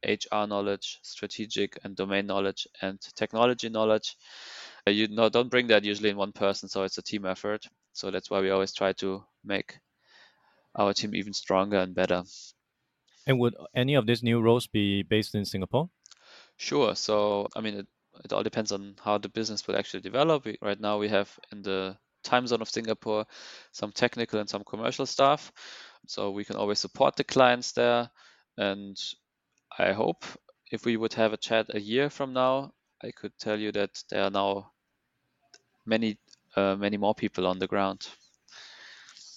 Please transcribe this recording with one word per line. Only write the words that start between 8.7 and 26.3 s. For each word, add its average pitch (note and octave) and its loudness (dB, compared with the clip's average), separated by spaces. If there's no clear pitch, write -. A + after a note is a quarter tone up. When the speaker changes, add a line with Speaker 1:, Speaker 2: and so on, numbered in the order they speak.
Speaker 1:
try G2 0
to F#2+ -4
make G2 -4
our G2+ 4
team G#2 -2
even G2 -4
stronger G2 2
and F#2 0
better. F2+ 2
Speaker 2:
And C3+ 4
would A#2+ 2
any C3+ 2
of A#2 4
these A#2 2
new A#2 2
roles A#2 6
be G2+ 2
based G#2+ 0
in G#2 -2
Singapore? B2 -2
Speaker 1:
Sure. B2 2
So, G#2 2
I A2 -6
mean, G#2+ -4
it, G2+ -10
it - -8
all G2+ 0
depends G#2+ -2
on G2+ -8
how G#2 2
the G#2 -6
business G#2+ -6
will G2+ -2
actually G2+ -4
develop. C3+ 0
We, G#2+ -8
right G2+ -2
now G#2 -2
we G#2 -2
have G2+ 2
in G#2 -14
the F#2+ -4
time B2 2
zone A#2 0
of A2 -10
Singapore G#2+ -2
some G#2 -6
technical A#2 0
and G2+ -4
some G2+ -6
commercial A#2+ -4
staff. C#3 2
So G2+ -4